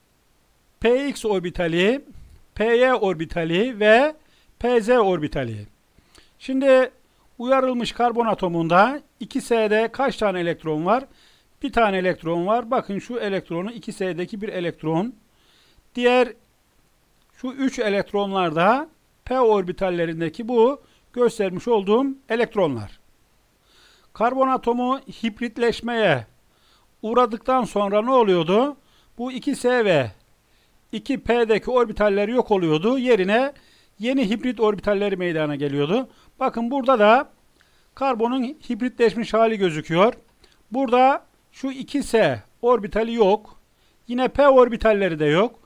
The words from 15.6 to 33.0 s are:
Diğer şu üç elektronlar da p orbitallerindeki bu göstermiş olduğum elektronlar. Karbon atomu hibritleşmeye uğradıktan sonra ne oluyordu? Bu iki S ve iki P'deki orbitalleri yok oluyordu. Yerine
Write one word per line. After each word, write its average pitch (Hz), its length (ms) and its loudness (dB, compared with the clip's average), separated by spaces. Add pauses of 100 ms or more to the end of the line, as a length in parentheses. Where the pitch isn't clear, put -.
Diğer 247 340 2 (1040)
şu - 140 -12
üç 262 320 -4
elektronlar 196 760 -2
da 240 340 2 (360)
p 254 140 -2
orbitallerindeki 180 1080 -2
bu 247 340 2 (320)
göstermiş 202 540 -2
olduğum 220 380 2 (240)
elektronlar. 180 720 -2 (1120)
Karbon 262 340 0
atomu 247 520 -2
hibritleşmeye 226 1300 -2 (760)
uğradıktan 240 600 0
sonra 202 380 0
ne 247 100 -2
oluyordu? 214 680 2 (400)
Bu 247 140 -8
iki 262 240 -6
S 247 300 0
ve 139 260 2 (800)
iki 220 320 -6
P'deki 226 480 0
orbitalleri 208 600 0
yok 247 200 0
oluyordu. 185 460 2
Yerine 240 560 2 (460)